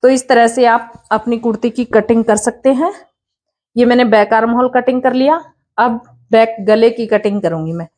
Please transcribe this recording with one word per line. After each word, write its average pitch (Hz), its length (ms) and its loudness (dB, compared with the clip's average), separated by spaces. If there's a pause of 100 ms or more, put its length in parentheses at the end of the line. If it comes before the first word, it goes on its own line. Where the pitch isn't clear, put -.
तो 247 60 6
इस 262 200 0
तरह 233 180 4
से 240 180 0
आप 233 280 0 (180)
अपनी 226 280 -4
कुर्ती 233 300 -4
की 233 180 -4
कटिंग 226 360 0
कर 214 140 0
सकते 247 360 -2
हैं। 330 200 -2 (800)
ये 240 100 2
मैंने 247 220 2
बैक 214 260 2
आर्म 226 180 0
होल 247 200 0
कटिंग 254 300 -2
कर 254 120 0
लिया। 277 260 0 (380)
अब 233 240 -2 (300)
बैक 226 300 2
गले 214 300 2
की 226 160 -8
कटिंग 208 340 -2
करूंगी 165 320 -4
मैं। 170 140 -10 (100)